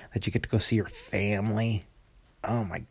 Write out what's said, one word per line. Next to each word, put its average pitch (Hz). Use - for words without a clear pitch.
That -
you -
get -
to -
go 117
see -
your 104
family. 104
Oh, 117
my 85